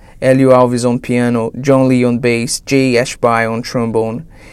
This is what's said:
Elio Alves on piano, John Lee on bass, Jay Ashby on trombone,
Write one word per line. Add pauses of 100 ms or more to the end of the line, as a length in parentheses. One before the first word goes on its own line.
(220)
Elio
Alves
on
piano, (100)
John
Lee
on
bass,
Jay
Ashby
on
trombone, (260)